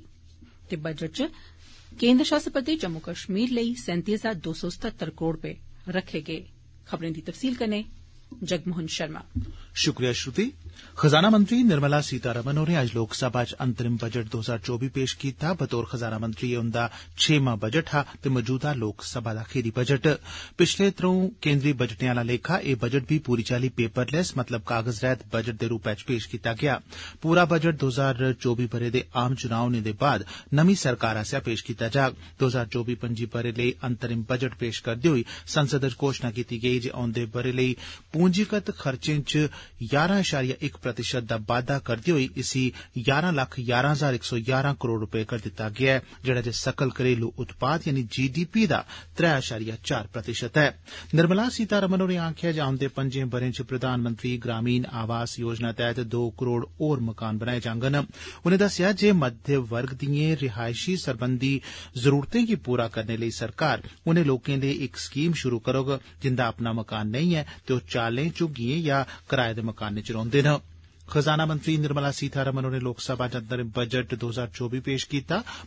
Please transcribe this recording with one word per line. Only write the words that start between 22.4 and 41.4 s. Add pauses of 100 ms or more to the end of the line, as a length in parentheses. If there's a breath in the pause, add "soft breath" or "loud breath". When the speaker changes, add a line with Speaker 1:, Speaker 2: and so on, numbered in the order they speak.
Speaker 2:
एह्
बजट
बी
पूरी
चाल्ली
पेपरलैस,
मतलब
कागज
रहित (100)
बजट
दे
रूपै
च
पेश
कीता
गेआ। (420 loud breath)
पूरा
बजट
दो
हजार
चौबी
ब'रे
दे (120)
आम
चुनाव
होने
दे
बाद (300 loud breath)
नमीं
सरकार
आसेआ
पेश
कीता
जाग। (220 loud breath)
दो
हजार
चौबी
पंजी
ब'रे
लेई
अंतरिम
बजट
पेश
करदे
होई (220 loud breath)
संसद
च
घोशणा
कीती
गेई
जे
औंदे (100)
ब'रे
लेई (360 loud breath)
पूंजीगत
खर्चें
च (340 loud breath)
ञारां
अशारिया
इक
प्रतिशत
दा (120)